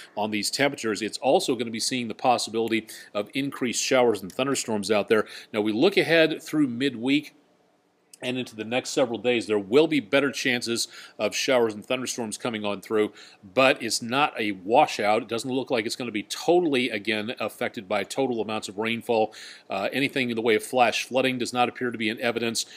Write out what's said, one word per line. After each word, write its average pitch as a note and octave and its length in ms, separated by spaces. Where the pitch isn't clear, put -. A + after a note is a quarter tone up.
on G#2+ 160
these G#2 180
temperatures, A2+ 520
it's G2+ 160
also C#3+ 380
gonna A#2 160
be A2+ 80
seeing B2 280
the G#2 80
possibility A2+ 720
of G#2 200
increased C3+ 500
showers A#2+ 380
and F#2 100
thunderstorms A#2 580
out G2+ 200
there. A2 160
Now, G#2+ 100
we G#2 120
look D#3+ 240
ahead D#3+ 440
through D3+ 260
midweek C3 640
and B2+ 140
into A#2 180
the G#2+ 80
next B2 280
several A#2+ 260
days, A2+ 300
there G#2+ 100
will A2+ 300
be D3+ 120
better C#3 300
chances A#2+ 580
of G#2 180
showers A#2 380
and G#2 100
thunderstorms A#2+ 540
coming A2 260
on G2+ 160
through, G#2+ 320
but C3 260
it's A2+ 180
not B2+ 400
a G#2+ 120
washout. G#2+ 720
It - 40
doesn't A#2 220
look B2+ 220
like A2+ 160
it's - 80
gonna A#2+ 160
be G#2 120
totally, C#3+ 680
again, G#2+ 480
affected A2 500
by G2+ 140
total B2 360
amounts G#2+ 300
of F#2+ 80
rainfall. A2+ 560
Uh, G2 200
anything C3 380
in A#2 60
the A2+ 80
way A#2 100
of G#2 80
flash A#2+ 420
flooding B2+ 360
does A2+ 120
not B2 160
appear B2 220
to A#2 80
be A2 120
in A#2+ 100
evidence, A#2 580